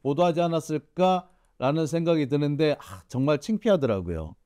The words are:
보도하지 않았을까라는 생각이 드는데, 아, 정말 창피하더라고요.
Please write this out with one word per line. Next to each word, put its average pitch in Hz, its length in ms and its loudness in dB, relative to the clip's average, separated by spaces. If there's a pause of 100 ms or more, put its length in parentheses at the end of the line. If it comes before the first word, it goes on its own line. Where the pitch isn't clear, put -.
보도하지 165 400 2
않았을까라는 165 1500 -2
생각이 165 400 0
드는데, 147 520 0
아, - 280 -18
정말 143 320 0
창피하더라고요. 117 960 0 (100)